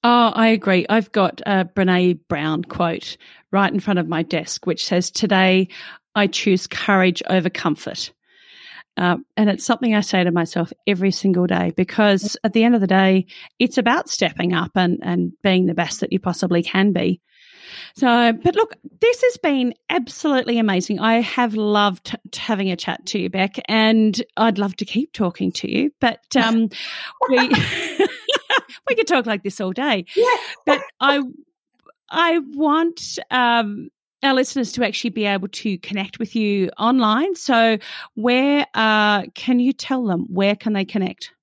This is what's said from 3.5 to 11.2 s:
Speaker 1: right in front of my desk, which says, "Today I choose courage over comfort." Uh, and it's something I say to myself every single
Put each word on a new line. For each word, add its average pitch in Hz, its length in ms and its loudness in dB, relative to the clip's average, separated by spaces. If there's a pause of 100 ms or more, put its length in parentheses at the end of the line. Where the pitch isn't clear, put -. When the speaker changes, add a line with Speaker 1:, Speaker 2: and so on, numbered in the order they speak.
Speaker 1:
right 196 220 2
in 196 80 0
front 196 180 0
of 165 80 -2
my 165 160 -2
desk, - 440 -6
which 175 200 -2
says, 180 240 0
"Today 185 580 2 (460)
I 202 140 2
choose - 400 0
courage 185 600 2
over 180 220 2
comfort." - 640 -6 (840)
Uh, 175 200 0 (200)
and 208 140 4
it's 196 140 -4
something 226 300 0
I 208 60 4
say 190 240 0
to 180 60 2
myself 170 420 -2 (140)
every 196 260 2
single 180 340 2